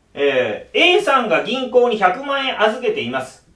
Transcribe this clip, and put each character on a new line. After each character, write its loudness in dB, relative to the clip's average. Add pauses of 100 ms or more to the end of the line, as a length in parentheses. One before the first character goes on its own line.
(140)
え -2
ー、 4
A 2
さ 2
ん -4
が 2
銀 -4
行 4
に 0
百 0
万 -4
円 -4
預 0
け -2
て -6
い -8
ま -4
す。 -18